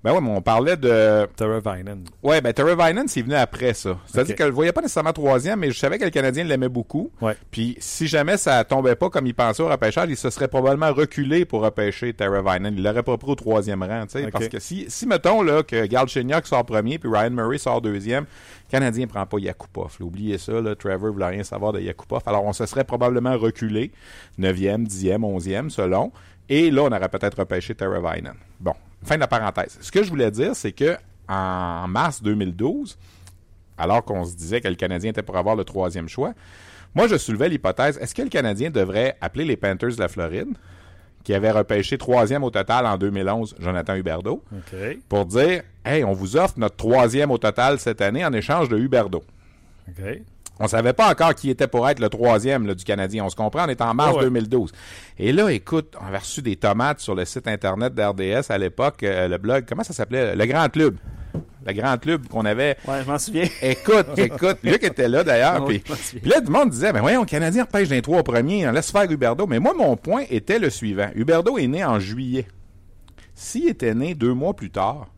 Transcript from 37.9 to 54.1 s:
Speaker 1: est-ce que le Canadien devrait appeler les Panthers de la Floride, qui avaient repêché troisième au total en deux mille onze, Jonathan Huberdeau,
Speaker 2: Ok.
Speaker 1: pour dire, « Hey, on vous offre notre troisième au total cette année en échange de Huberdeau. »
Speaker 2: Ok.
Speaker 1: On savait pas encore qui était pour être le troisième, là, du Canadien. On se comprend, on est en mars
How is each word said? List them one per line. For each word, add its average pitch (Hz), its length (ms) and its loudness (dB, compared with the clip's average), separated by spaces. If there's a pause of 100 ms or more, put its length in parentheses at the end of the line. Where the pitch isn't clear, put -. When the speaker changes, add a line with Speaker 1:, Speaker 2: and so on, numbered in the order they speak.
Speaker 1:
est-ce - 160 -10
que 240 80 -6
le 269 80 -4
Canadien 123 400 -2
devrait 110 520 0
appeler 131 240 -6
les 131 120 -2
Panthers 104 380 -2
de 117 40 -12
la 90 80 0
Floride, 92 420 -6 (760)
qui 107 100 -2
avaient 101 180 2
repêché 104 460 0
troisième 123 460 2
au 120 80 -2
total 117 340 0
en 104 120 2
deux 98 120 0
mille 98 180 -2
onze, 110 320 -2
Jonathan 90 360 -4
Huberdeau, 92 480 -4 (120)
Speaker 2:
Ok. 98 440 -12 (100)
Speaker 1:
pour 101 160 2
dire, « 143 380 2 (220)
Hey, 139 180 2
on 98 100 2
vous 95 240 -2
offre 185 200 2
notre 110 180 -2
troisième 127 560 4
au 120 80 2
total 127 400 2
cette 110 220 -4
année 110 220 0
en 156 100 0
échange 139 360 0
de 110 80 2
Huberdeau. » 110 460 0 (640)
Speaker 2:
Ok. 95 300 -10 (380)
Speaker 1:
On 104 120 -2
savait 117 240 2
pas 214 180 6
encore 165 240 4
qui 139 140 -4
était 127 180 0
pour 120 220 2
être 135 100 0
le 110 80 0
troisième, 117 580 2
là, 98 100 -2
du 92 100 -14
Canadien. 101 400 -2
On 92 40 -2
se - 60 -10
comprend, 113 300 -2
on - 20 -2
est 131 140 -4
en 117 120 0
mars 143 180 4